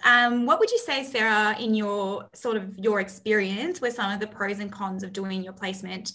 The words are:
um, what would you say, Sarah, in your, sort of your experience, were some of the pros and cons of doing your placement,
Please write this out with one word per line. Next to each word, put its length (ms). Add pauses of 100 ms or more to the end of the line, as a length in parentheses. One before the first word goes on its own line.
um, 400
what 140
would 120
you 60
say, 260
Sarah, 560
in 160
your, 580
sort 220
of 240
your 220
experience, 800
were 100
some 220
of 80
the 60
pros 320
and 120
cons 320
of 80
doing 320
your 80
placement, 640